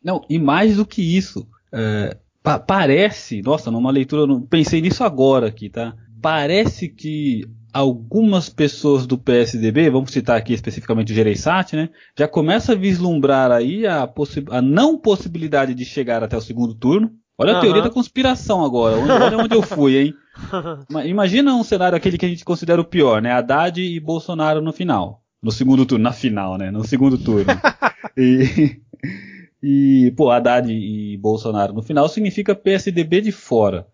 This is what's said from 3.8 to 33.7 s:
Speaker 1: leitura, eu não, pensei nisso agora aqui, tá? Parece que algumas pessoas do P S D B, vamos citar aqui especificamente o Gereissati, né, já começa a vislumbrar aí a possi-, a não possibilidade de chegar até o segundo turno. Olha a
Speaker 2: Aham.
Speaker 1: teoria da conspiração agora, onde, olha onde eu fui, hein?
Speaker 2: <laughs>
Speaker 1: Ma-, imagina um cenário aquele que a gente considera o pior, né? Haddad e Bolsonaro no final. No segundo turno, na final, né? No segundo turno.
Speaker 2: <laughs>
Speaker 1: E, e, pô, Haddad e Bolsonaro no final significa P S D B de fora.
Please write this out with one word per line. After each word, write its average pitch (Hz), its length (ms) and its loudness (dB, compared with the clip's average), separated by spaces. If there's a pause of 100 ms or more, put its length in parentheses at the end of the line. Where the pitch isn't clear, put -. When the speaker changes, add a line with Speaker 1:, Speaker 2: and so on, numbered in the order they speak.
Speaker 1:
leitura, 139 320 0
eu 139 40 2
não, 131 140 0
pensei 160 400 0
nisso 190 240 0
agora 135 420 2
aqui, 107 220 -10
tá? 117 260 -10 (260)
Parece 165 680 -2
que 147 580 -6 (240)
algumas 139 760 0
pessoas 143 580 0
do 127 100 -2
P 123 220 -2
S 117 180 0
D 110 140 0
B, 151 180 4
vamos 131 220 -2
citar 127 240 0
aqui 110 160 -4
especificamente 113 640 -4
o - 20 -4
Gereissati, 113 640 0
né, 160 140 -4 (220)
já 147 140 0
começa 185 460 0
a - 20 4
vislumbrar 160 800 2
aí 165 340 0
a 151 180 -2
possi-, 143 440 -6
a 123 120 -2
não 220 360 2
possibilidade 160 760 -2
de 123 120 -8
chegar 117 360 -4
até 113 140 -6
o 110 60 -4
segundo 113 340 -6
turno. 160 340 0 (280)
Olha 160 140 2
a - 20 4
Speaker 2:
Aham. - 80 2
Speaker 1:
teoria - 220 4
da 240 60 -2
conspiração 247 760 -2
agora, 117 320 2
onde, 131 140 0
olha 226 260 2
onde 226 180 0
eu 214 60 6
fui, 139 360 2
hein? 143 160 2 (380)
Speaker 2:
<laughs> 156 400 -10
Speaker 1:
Ma-, 151 140 -6
imagina 208 500 2
um 226 80 0
cenário 180 320 0
aquele 170 220 -2
que - 80 -2
a 175 40 0
gente 170 140 -8
considera 170 380 0
o 165 40 -2
pior, 127 360 2
né? 120 100 -2
Haddad 147 500 0
e 175 160 -6
Bolsonaro 156 640 -2
no 156 120 -4
final. 135 500 -4 (160)
No 113 120 -4
segundo 131 340 4
turno, 113 180 0
na 120 80 0
final, 98 460 -4
né? 95 140 -6
No 107 120 -6
segundo 131 320 2
turno. 104 380 0
Speaker 2:
<laughs> - 640 -4
Speaker 1:
E, 131 640 2 (800)
e, 139 560 4
pô, 131 140 4
Haddad 120 420 2
e 107 440 -8
Bolsonaro 107 540 -2
no 110 120 -8
final 151 260 0
significa 202 460 -2
P 190 160 -2
S 190 200 -2
D 170 120 -2
B 175 180 2
de 214 100 -2
fora. 101 640 0